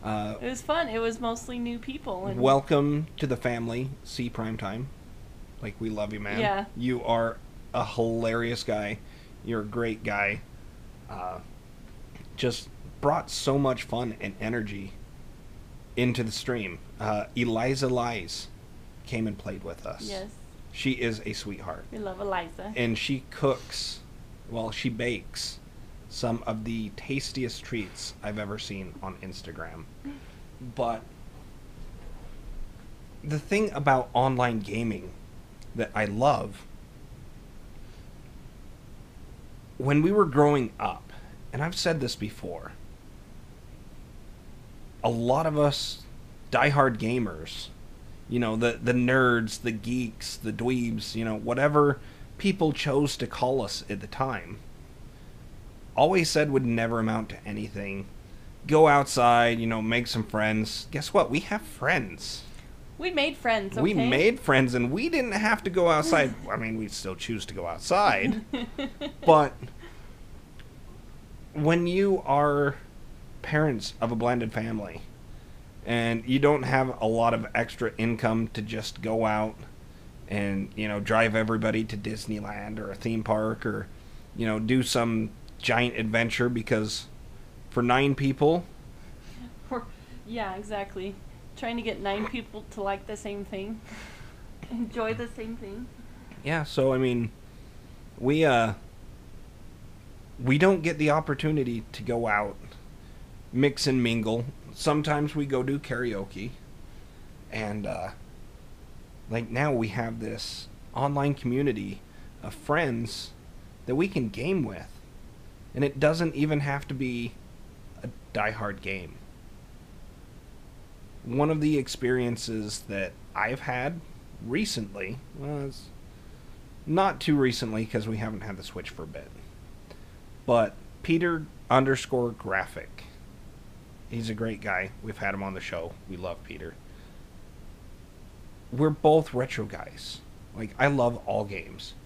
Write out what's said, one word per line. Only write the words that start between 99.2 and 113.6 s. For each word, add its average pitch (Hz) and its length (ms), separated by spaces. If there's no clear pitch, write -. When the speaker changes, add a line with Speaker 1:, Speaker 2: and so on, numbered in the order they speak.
Speaker 1:
we 131 160
don't 185 240
get 156 160
the 151 120
opportunity 143 840
to - 100
go 117 240
out, 104 300
mix 135 340
and 131 160
mingle. 117 420
Sometimes 147 600
we 147 120
go 131 160
do 139 160
karaoke, 113 720
and, 107 360
uh, 95 240
like, 113 200
now 139 220
we 113 160
have 113 320
this - 480
online 143 380
community 120 680
of - 120
friends 131 760